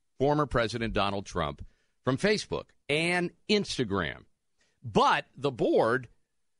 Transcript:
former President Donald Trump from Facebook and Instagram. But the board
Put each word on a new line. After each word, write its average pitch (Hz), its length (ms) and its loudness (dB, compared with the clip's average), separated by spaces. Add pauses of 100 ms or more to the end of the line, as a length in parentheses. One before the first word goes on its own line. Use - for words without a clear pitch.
(200)
former 147 260 4
President 117 480 0
Donald 101 320 -2
Trump 76 400 -4 (380)
from 131 140 0
Facebook 196 480 -2 (240)
and 170 420 0 (180)
Instagram. 98 760 -2 (580)
But 165 420 2 (120)
the 139 140 -2
board 131 580 2 (500)